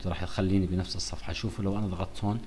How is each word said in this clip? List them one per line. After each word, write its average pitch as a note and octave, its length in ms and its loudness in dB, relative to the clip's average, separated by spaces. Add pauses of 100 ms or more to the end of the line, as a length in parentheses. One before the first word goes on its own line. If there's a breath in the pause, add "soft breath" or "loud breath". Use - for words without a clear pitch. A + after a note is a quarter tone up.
راح F2 180 0
يخليني F#2+ 420 4
بنفس F2+ 300 0
الصفحة. - 380 -4
شوفوا G2+ 300 -4
لو G2 140 2
أنا G2+ 100 2
ضغطت F2+ 360 -2
هون G#2 240 2